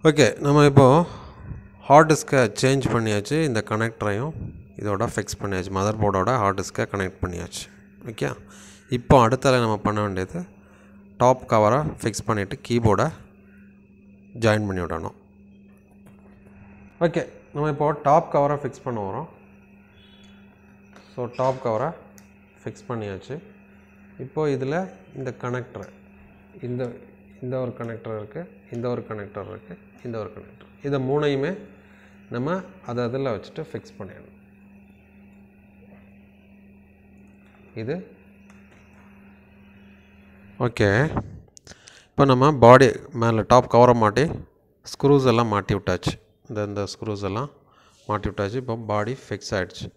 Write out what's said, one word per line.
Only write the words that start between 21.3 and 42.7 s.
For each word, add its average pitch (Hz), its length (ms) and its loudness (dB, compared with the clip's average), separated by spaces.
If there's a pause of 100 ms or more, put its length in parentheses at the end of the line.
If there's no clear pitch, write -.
டாப் 131 240 -2
கவரை 117 240 -2 (720)
ஃபிக்ஸ் - 300 -14
பண்ணியாச்சு. 107 460 -10 (880)
இப்போ 143 180 -8 (140)
இதுல 131 200 -4 (420)
இந்த 127 120 -8 (140)
கனெக்டர், 123 420 -8 (800)
இந்த, 123 160 -6 (640)
இந்த 127 180 -8
ஒரு 120 160 -6
கனெக்டர் 113 420 -10
இருக்கு, 107 220 -12 (340)
இந்த 117 180 -8
ஒரு 117 140 -6
கனெக்டர் 101 460 -12
இருக்கு, - 220 -16 (300)
இந்த 117 180 -10
ஒரு 92 120 -10
கனெக்டர், - 340 -20 (180)
இதை 139 100 -2 (100)
மூணையுமே 143 440 -2 (840)
நம்ம 143 240 -4 (320)
அதை 120 180 -4
அதில் 131 280 -4
வச்சுட்டு - 340 -12
ஃபிக்ஸ் - 300 -14
பண்ணிடணும். - 380 -18 (3500)
இது 139 120 -6 (2750)
ஓகே, 110 220 2 (1200)
இப்போ 143 200 4
நம்ம 131 200 4 (140)
பாடி 127 240 12 (340)